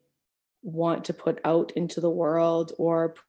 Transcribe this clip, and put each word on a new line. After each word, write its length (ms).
want 440
to 80
put 300
out 320
into 240
the 100
world 680
or 380